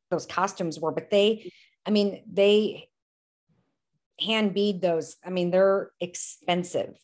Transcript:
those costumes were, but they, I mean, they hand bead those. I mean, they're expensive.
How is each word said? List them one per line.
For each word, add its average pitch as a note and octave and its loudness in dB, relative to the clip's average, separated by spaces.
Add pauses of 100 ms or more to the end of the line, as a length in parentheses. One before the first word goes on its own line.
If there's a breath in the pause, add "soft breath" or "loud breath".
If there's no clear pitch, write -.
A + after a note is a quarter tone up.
(120)
those E3 -2
costumes F3 -4
were, D#3+ -4
but D#3+ -6
they, A3 2 (320 loud breath)
I A3 -2
mean, G3+ 0
they G3+ 2 (1300)
hand G#3+ 0
bead G3+ -2
those. E3 -2 (100)
I F3+ -10
mean, F3+ -2
they're G3 2 (100)
expensive. - -4